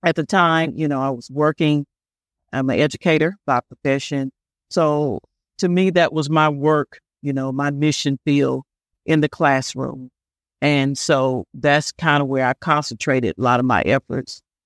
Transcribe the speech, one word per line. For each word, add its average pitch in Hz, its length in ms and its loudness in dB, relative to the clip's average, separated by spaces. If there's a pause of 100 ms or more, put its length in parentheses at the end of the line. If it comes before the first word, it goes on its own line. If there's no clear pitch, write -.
at 165 100 0
the 156 100 -2
time, 165 520 2
you 156 100 -2
know, 139 140 -2
I 135 80 -2
was 120 200 -8
working. 147 560 0 (680)
I'm 135 160 -2
an 113 100 0
educator 156 560 0 (100)
by 127 140 0
profession. 139 720 -4 (380)
So 147 500 0 (380)
to 190 100 0
me, 185 220 2
that 170 240 2
was 151 160 -2
my 156 180 2
work, 147 540 0 (200)
you 143 120 -4
know, 135 180 -4
my 143 200 -2
mission 143 520 0
field 139 400 2 (420)
in 160 140 2
the 151 80 2
classroom. 131 840 -2 (500)
And 139 360 0
so 131 560 0
that's 143 380 0
kind 147 300 0
of 139 80 -2
where 131 180 0
I 127 60 0
concentrated 131 840 -2
a - 40 -4
lot 123 180 2
of 127 60 0
my 120 160 2
efforts. - 600 -2 (240)